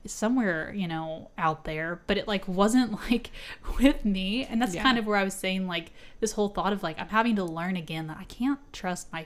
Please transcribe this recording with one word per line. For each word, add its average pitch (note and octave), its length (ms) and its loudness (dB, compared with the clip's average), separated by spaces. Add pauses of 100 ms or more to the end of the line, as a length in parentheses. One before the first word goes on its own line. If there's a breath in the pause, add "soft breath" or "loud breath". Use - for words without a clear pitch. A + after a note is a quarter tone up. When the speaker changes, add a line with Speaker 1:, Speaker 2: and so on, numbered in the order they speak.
Speaker 1:
somewhere, G#3+ 680 0
you G3 120 -2
know, D#3+ 520 -6
out D#3+ 260 0
there, E3 420 -4
but G3+ 120 2
it, - 100 -4
like, G3+ 180 -2
wasn't, G#3+ 460 4
<laughs> - 180 -4
like, A#3+ 200 0 (500 loud breath)
with C4+ 240 6
me. G3 400 0
And A3+ 160 -2
that's G3 140 0
Speaker 2:
Yeah. G#3 80 -4
Speaker 1:
kind B3 160 6
of G#3+ 80 -2
where G#3 100 2
I G3 80 4
was F#3+ 100 -2
saying, F#3 320 -2
like, E3+ 260 -4 (280 soft breath)
this G#3+ 120 0
whole G#3 180 2
thought F#3+ 240 0
of, G3 80 -4
like, D#3+ 180 -4
I'm E3+ 80 -6
having A3 280 4
to F#3+ 80 2
learn E3+ 320 -2
again D#3+ 320 -6
that D#3 120 -10
I F#3 40 -12
can't C4+ 360 -2 (100)
trust - 440 -6
my D#3+ 120 -8